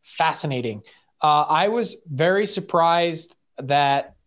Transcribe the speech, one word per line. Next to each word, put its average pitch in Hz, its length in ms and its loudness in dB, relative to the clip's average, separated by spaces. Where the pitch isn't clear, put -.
fascinating. 127 800 -4
Uh, 151 200 4
I 156 260 0
was 226 420 -4
very 180 340 2
surprised 170 920 0
that, 139 560 0